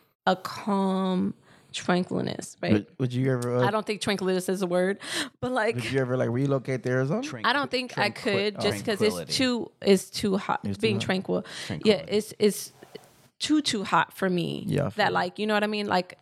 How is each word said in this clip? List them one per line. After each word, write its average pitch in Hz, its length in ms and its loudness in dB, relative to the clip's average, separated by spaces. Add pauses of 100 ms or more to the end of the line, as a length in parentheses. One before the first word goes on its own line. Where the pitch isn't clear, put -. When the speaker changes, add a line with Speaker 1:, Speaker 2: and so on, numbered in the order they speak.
(260)
Speaker 1:
a 190 100 4
calm 190 1000 0 (380)
tranquiliness, - 920 -2
right? 180 100 -2
Speaker 2:
Would, 104 160 4 (120)
would 127 140 0
you 131 180 2
ever, 120 260 0
uh, 123 100 4
Speaker 1:
I - 40 2
don't 214 140 -2
think 214 160 -4
tranquiliness 185 480 0
is 190 120 -2
a 185 60 0
word, 180 300 0 (440)
but, 247 100 -4
like, 226 240 0
Speaker 2:
would 120 160 -4
you 135 80 2
ever, 127 180 2
like, 120 120 0
relocate 131 540 0
to 127 60 -2
Arizona? 131 320 2
Speaker 3:
Tranqui-, 269 240 -8
Speaker 1:
I 233 80 4
don't 277 160 -2
think 247 280 -4
I 208 120 2
Speaker 3:
tranqui-, 208 60 -6
Speaker 1:
could 202 460 0
just 202 240 0
'cause 214 160 0
it's 214 140 4
Speaker 3:
tranquility. 156 180 -6
Speaker 1:
too, 247 380 0 (100)
it's 190 280 6
too 190 280 0
hot. - 260 -2
Speaker 2:
It's 202 140 -4
too 202 40 -16
Speaker 1:
Being 220 140 2
Speaker 2:
hot. - 60 -2
Speaker 1:
tranquil. 185 440 -2 (220)
Speaker 3:
Tranquility. - 420 2
Speaker 1:
Yeah, 202 80 0
it's, - 220 -4
it's - 320 2 (680)
too, 302 220 2
too 214 220 -2
hot - 300 2
for 190 160 0
me. 165 380 -2
Speaker 2:
Yeah, 95 180 0
I - 40 -2
Speaker 1:
That, - 40 -6 (140)
Speaker 2:
feel 180 60 0
Speaker 1:
like, 180 240 -2
you 208 100 -2
know 214 60 2
what 208 100 2
I 208 40 2
mean? 208 200 -4
Like, 185 340 0